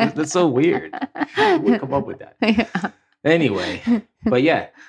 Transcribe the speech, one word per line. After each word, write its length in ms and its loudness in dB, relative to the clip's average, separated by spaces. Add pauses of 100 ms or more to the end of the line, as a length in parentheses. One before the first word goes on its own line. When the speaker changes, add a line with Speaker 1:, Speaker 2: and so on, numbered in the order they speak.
(140)
Speaker 1:
that's 180 -4
so 160 4
weird. 440 0 (440)
Who 240 4
would 200 2
come 140 -6
up 120 0
with 120 -12
that? 220 -20
Speaker 2:
<laughs> 20 -2
Yeah. 480 0 (340)
Speaker 1:
Anyway, 580 0 (440)
but 180 2
yeah, 240 0 (200)